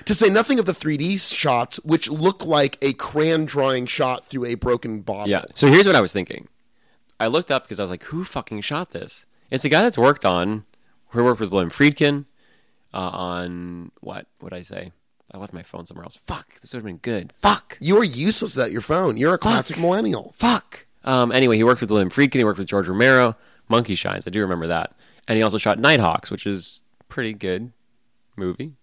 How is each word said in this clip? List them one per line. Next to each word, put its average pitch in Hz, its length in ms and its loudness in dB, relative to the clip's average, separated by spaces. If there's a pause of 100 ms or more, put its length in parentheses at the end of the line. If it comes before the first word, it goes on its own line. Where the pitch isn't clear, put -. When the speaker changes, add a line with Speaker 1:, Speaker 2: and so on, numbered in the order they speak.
Speaker 1:
To 214 80 0
say 220 160 4
nothing 233 300 2
of 202 60 0
the 180 80 0
three 156 240 -2
D 180 200 -2
shots, 123 600 -2
which 156 340 -2
look 160 340 -2
like 147 380 2
a 139 100 2
crayon 156 520 0
drawing 131 420 -2
shot 127 380 -2
through 127 200 -8
a 120 80 -4
broken 117 480 -2
bottle. 101 280 -6
Speaker 2:
Yeah. 98 160 0 (100)
So - 120 4
here's 180 200 8
what 180 80 6
I 123 60 6
was 92 120 -2
thinking. - 340 -8 (720)
I 113 80 -2
looked 151 220 -2
up 135 180 -2
'cause 98 120 -10
I 101 40 -4
was 92 60 -4
like, 90 140 -10
"Who 165 200 -8
fucking 117 380 -10
shot 156 300 -8
this?" - 340 -12 (240)
It's 131 160 -2
a 135 40 0
guy 156 120 4
that's 233 160 0
worked 131 280 4
on, 95 380 0 (460)
who 117 140 0
worked 123 180 2
with 101 100 -4
William 90 200 0
Friedkin, 143 540 2 (680)
uh, - 60 -10
on 87 920 -8 (100)
what, - 260 -14 (120)
what'd 92 180 -16
I 90 40 -16
say? 90 300 -14 (400)
I 95 60 -20
left 95 160 -16
my 87 100 -16
phone 85 220 -16
somewhere - 200 -20
else. - 120 -20 (100)
Fuck, - 340 -14
this - 120 -18
would've 117 120 -12
been 90 120 -12
good. 104 440 -8
Fuck. - 400 -2
Speaker 1:
You 175 160 4
are 240 60 4
useless 160 520 -2
without 120 160 -2
your 107 100 -6
phone. 156 360 -2
You're 143 140 2
a - 20 2
Speaker 2:
Fuck. 175 80 -2
Speaker 1:
classic 208 360 0
millennial. 180 600 -2
Speaker 2:
Fuck. - 480 0 (180)
Um, 127 280 2
anyway, 123 260 4
he 110 60 4
worked 120 180 4
with 104 100 -4
William 101 180 2
Friedkin. 139 260 2
He 127 80 2
worked 101 160 0
with 95 80 -6
George 98 200 -2
Romero. 120 480 4 (340)
Monkey 110 260 2
Shines. 95 300 -6
I 90 40 -10
do 101 120 -2
remember 87 260 -2
that. 82 280 -4 (320)
And 113 100 0
he 110 60 4
also 107 140 2
shot 101 220 0
Nighthawks, 117 520 2
which - 160 -8
is 98 340 -6 (200)
a - 40 -20
pretty 113 280 -6
good 101 380 -6 (680)
movie. 101 460 -8